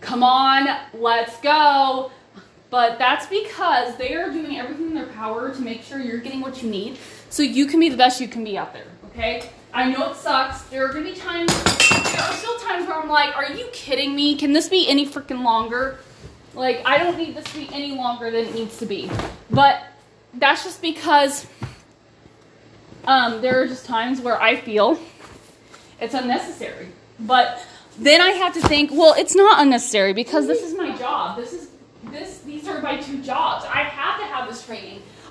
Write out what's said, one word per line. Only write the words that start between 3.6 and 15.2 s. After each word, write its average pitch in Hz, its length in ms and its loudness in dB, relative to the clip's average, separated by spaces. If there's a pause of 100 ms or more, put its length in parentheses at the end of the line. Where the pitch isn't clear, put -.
they 269 180 -6
are 349 160 -4
doing 277 280 -6
everything 285 280 -8
in 320 80 -6
their 269 140 -6
power 226 460 -6
to 262 60 -8
make 226 220 -8
sure 277 180 -10
you're 233 200 -6
getting 269 200 -8
what 262 220 -10
you 226 80 -4
need 208 260 -6 (320)
so - 140 -2
you 269 240 2
can 302 120 2
be 330 120 6
the 247 80 -2
best 254 200 6
you 240 100 -6
can 226 160 -10
be 202 120 -8
out - 160 -8
there, 104 140 -18 (240)
okay? 233 320 -6 (320)
I 254 160 0
know - 200 -2
it - 60 -12
sucks. - 480 -2
There 269 200 -4
are 320 80 -2
gonna 311 120 -6
be 370 100 -10
times, 339 360 -4 (640)
there 640 80 -2
are 640 140 -2
still 466 240 -6
times 370 280 -4
where 320 100 -6
I'm 311 120 -6
like, 294 260 2
"Are 285 180 -4
you 466 200 -10
kidding 277 420 -4
me? 294 220 2
Can 285 160 0
this 330 160 2
be 359 180 2
any 277 200 4
freaking 269 360 -8